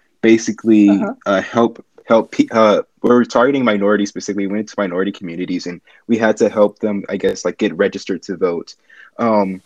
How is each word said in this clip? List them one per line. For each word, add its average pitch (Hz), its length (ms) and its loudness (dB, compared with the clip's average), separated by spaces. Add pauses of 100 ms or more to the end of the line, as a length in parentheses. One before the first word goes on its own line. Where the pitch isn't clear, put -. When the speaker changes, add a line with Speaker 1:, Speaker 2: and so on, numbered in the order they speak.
(220)
Speaker 1:
basically, 110 680 4
Speaker 2:
Uh-huh. 98 240 0 (120)
Speaker 1:
uh, 98 160 0
help, 117 420 -2 (220)
help 113 260 2
pe-, - 200 0
uh, 107 320 4 (180)
we 113 80 2
were 120 160 4
targeting 131 400 0
minorities 104 440 0
specifically, 98 380 -6
we 95 60 -8
went 107 160 -6
to - 80 -20
minority 95 340 -4
communities, 87 540 -8
and 87 160 -12 (260)
we 113 100 0
had 110 200 0
to 110 120 2
help 104 300 0
them, 104 300 -4
I 101 80 -4
guess, 95 260 -4
like, 90 140 -6
get 92 180 -2
registered 98 480 -4
to 92 140 -10
vote. 85 380 -4 (420)
Um, 104 480 0